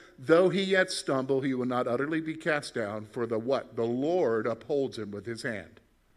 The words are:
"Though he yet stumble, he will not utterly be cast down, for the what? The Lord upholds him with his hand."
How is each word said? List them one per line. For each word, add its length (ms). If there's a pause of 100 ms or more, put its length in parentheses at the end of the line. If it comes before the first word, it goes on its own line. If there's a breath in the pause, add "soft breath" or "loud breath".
(180 loud breath)
"Though 300
he 160
yet 280
stumble, 500
he 120
will 120
not 240
utterly 320
be 140
cast 380
down, 380
for 140
the 120
what? 380
The 80
Lord 640
upholds 500
him 140
with 140
his 180
hand." 380 (360)